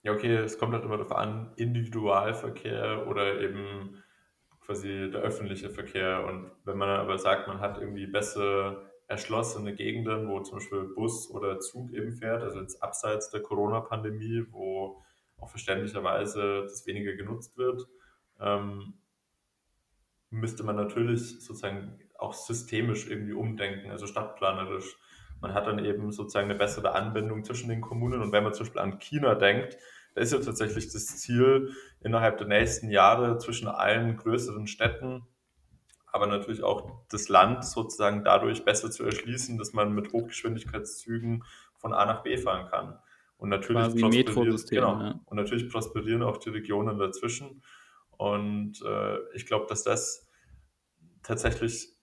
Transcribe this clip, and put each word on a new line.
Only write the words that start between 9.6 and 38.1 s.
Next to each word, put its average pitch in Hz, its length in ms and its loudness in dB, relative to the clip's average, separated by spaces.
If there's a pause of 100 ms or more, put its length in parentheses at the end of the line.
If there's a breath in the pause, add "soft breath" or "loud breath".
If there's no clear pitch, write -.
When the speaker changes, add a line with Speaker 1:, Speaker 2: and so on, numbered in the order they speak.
Speaker 1:
Gegenden, 107 560 -2
wo 98 120 -2
zum 101 180 -10
Beispiel 98 240 -4 (120)
Bus 113 360 -2
oder 101 280 -4
Zug 123 320 -10
eben 117 220 -6
fährt, 113 300 -2
also 95 180 -6
jetzt - 220 -10
abseits 107 480 -4
der 107 100 -4
Corona-Pandemie, 110 1080 -2
wo 95 500 -6 (360 soft breath)
auch - 120 -16
verständlicherweise 101 1120 -2
das - 220 -12
weniger 101 300 -4
genutzt 110 420 -10
wird, 127 300 -2 (520 soft breath)
ähm, 101 540 -2 (1400)
müsste 113 340 -6
man 104 120 -2
natürlich 117 680 -2
sozusagen 98 560 -10 (180)
auch - 160 -8
systemisch 113 760 -2
irgendwie 104 240 -6
umdenken, 101 560 -4
also 101 160 -10
stadtplanerisch. 95 920 -2 (440 soft breath)
Man 95 120 -4
hat 101 140 2
dann 104 160 0
eben 104 280 -2
sozusagen 101 380 -2
eine 101 100 0
bessere 101 340 2
Anbindung 110 520 -2
zwischen 120 240 -6
den 113 100 -2
Kommunen. 120 420 -2
Und 104 120 0
wenn 104 100 6
man 107 100 0
zum 113 120 -6
Beispiel - 160 -6
an 98 180 -2
China 139 360 2
denkt, 104 420 4 (360 loud breath)
da - 60 -2
ist 117 140 2
ja 131 60 4
tatsächlich 110 520 -2
das 104 140 -6 (100)
Ziel, 135 560 6 (300 loud breath)
innerhalb 113 380 4
der 104 80 -4
nächsten 110 420 4
Jahre 117 480 8
zwischen - 320 -4
allen 110 480 2
größeren 113 500 -2
Städten, 123 560 -2 (880)
aber 104 160 2
natürlich 101 340 -2
auch - 480 -2
das - 200 -4
Land 127 340 8
sozusagen 104 600 0